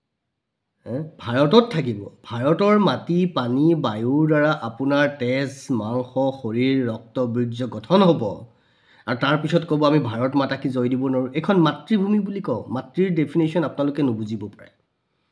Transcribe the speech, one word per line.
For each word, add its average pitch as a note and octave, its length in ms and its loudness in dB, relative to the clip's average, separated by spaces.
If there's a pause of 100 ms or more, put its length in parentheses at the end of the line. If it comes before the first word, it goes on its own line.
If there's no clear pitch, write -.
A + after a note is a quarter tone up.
(880)
হে? A2+ 100 -6 (220)
ভাৰতত D3 540 4
থাকিব। A#2+ 280 -4 (240)
ভাৰতৰ E3 540 2
মাটি, F3 480 2
পানী, C#3+ 480 2
বায়ুৰ B2+ 520 0
দ্বাৰা D3+ 260 2
আপোনাৰ C#3 540 0 (120)
তেজ, B2+ 320 -2 (200)
মাংস, A#2+ 420 -4 (300)
শৰীৰ, B2 340 0 (120)
ৰক্ত, - 280 -8 (100)
বীৰ্য A#2+ 400 -2
গঠন A2+ 360 2
হ'ব। D3 220 4 (800)
আৰু A#2+ 120 -4
তাৰপিছত D#3 460 0
ক'ব, D3+ 200 0
"আমি D3 140 4
ভাৰত A#2+ 380 -2
মাতা C3+ 200 0
কি C#3 120 -4
জয় B2 200 0
দিব B2+ 200 0
নোৱাৰোঁ।" C3 260 -2
এইখন D#3+ 220 0
মাতৃভূমি F#3+ 640 2
বুলি G3+ 200 -6
কওঁ। A#2+ 280 -4
মাতৃৰ C3+ 460 -2
ডেফিনেশ্যন D#3+ 500 0
আপোনালোকে C#3+ 380 -2
নুবুজিব A2 400 -2
পাৰে। F#2+ 280 -16 (600)